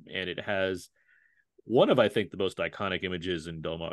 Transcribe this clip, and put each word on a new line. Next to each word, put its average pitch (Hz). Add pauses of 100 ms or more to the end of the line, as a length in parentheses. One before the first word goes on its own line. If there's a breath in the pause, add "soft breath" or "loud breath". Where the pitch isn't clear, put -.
(120)
and 92
it 82
has 95 (760)
one 139
of, 123
I 107
think, 101
the -
most 95
iconic 92
images 90
in 82
Del 82
Mo-, 82